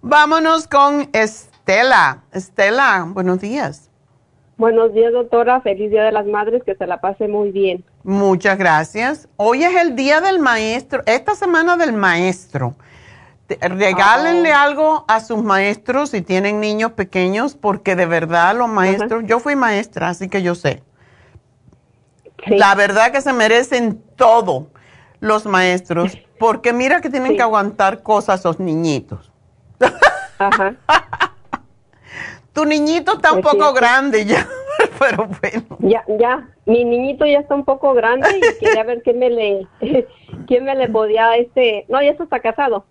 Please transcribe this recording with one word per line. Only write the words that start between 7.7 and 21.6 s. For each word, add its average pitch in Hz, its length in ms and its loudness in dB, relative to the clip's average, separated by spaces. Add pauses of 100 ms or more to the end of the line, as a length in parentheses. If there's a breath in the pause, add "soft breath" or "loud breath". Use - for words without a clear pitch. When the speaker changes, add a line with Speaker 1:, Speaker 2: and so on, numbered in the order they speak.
Speaker 1:
Muchas 196 540 0
gracias. 190 680 -2 (100)
Hoy 240 260 0
es 359 120 0
el 339 200 0
Día 277 260 2
del 381 180 0
Maestro, 240 640 -2
esta 262 300 0
semana 349 420 0
del 311 160 0
Maestro. 180 840 -2 (720 soft breath)
Te, - 140 -8
regálenle 208 920 2
Speaker 2:
Ah. 285 100 4
Speaker 1:
algo 302 440 0
a 220 120 2
sus 220 240 -4
maestros 202 680 -2
si 202 140 -6
tienen 202 360 -2
niños 214 340 -4
pequeños, 196 600 -2
porque 196 420 -2
de 180 120 0
verdad 170 480 0
los 240 140 -2
maestros, 208 500 0
Speaker 2:
Ajá. 220 80 -8
Speaker 1:
yo 226 120 0
fui 285 160 -2
maestra, 208 540 -2
así 185 200 -8
que 196 120 -4
yo 175 140 -2
sé. 151 260 -4 (1700 soft breath)